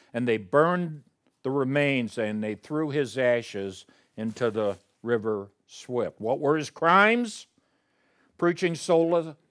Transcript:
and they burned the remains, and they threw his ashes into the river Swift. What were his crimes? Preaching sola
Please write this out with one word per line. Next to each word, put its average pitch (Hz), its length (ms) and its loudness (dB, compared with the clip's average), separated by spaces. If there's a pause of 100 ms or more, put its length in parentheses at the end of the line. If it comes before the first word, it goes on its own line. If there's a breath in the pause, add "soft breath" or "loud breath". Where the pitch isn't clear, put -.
(140)
and 120 140 -2
they 113 100 2
burned 156 640 0 (400)
the 131 80 -6
remains, 135 720 0
and 107 240 -2
they 107 100 -4
threw 151 380 -6
his 131 260 -4
ashes 110 720 -2 (280 soft breath)
into 110 360 -2
the 104 260 -2 (240)
river 107 480 -2 (220)
Swift. 120 480 -6
What 120 200 -2
were 143 180 2
his 147 140 -8
crimes? 208 760 2 (920)
Preaching 170 340 0
sola 165 640 2 (140)